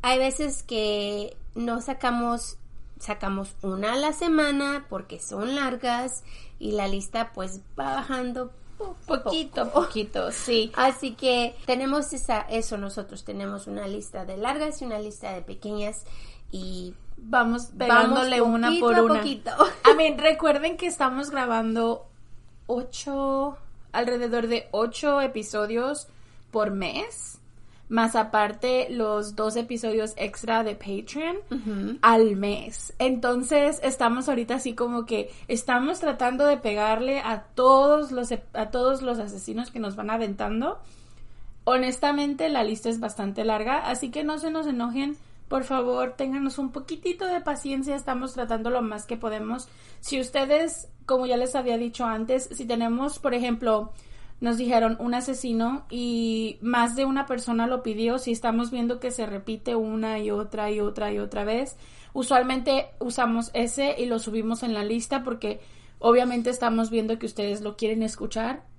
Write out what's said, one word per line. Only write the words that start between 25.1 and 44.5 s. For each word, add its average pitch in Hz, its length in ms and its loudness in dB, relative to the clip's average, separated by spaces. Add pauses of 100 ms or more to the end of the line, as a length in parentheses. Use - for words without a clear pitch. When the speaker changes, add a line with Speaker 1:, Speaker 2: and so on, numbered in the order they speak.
Speaker 2:
episodios 233 880 -2 (440)
por 214 180 2
mes, 196 680 -6 (500)
más 226 260 2
aparte 226 760 2
los 214 440 -2
dos 214 200 0
episodios 226 600 -2
extra 226 480 0
de 208 120 -2
Patreon 277 600 -6 (120)
Speaker 1:
Ujú. 214 540 -4
Speaker 2:
al 226 320 8
mes. - 640 -4
Entonces, 254 840 2
estamos 262 480 0
ahorita 240 260 0
así 247 200 -4
como 240 320 -2
que 208 240 -2 (160)
estamos 262 520 0
tratando 269 460 2
de 285 120 6
pegarle 220 640 2
a 220 260 -4 (100)
todos 269 560 8
los 247 200 -2
ep-, - 240 -6
a 214 140 -2
todos 254 320 2
los 240 160 -2
asesinos 214 540 -6
que 233 80 -8
nos 202 160 -4
van 214 160 -4
aventando. 220 680 -2 (840)
Honestamente, 285 840 2
la 262 140 2
lista 220 260 -2
es 226 100 -2
bastante 208 440 -4
larga, 220 340 2 (120)
así 247 200 -2
que 294 140 -4
no 302 160 -2
se 320 120 -4